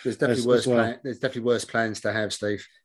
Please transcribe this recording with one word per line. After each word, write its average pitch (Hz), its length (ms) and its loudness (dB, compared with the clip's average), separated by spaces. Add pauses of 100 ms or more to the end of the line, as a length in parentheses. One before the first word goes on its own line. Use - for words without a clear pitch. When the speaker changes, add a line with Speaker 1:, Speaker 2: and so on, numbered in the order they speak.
Speaker 1:
There's 117 140 -2
definitely 123 240 2
Speaker 2:
as, 117 60 0
Speaker 1:
worse 120 120 6
Speaker 2:
as 107 80 -2
well. 120 160 4
Speaker 1:
plan-, 117 180 -4
there's 123 180 -8
definitely 120 240 -4
worse 120 200 2
plans 113 380 -2
to 107 100 -2
have, 107 220 -2
Steve. 104 340 -4 (180)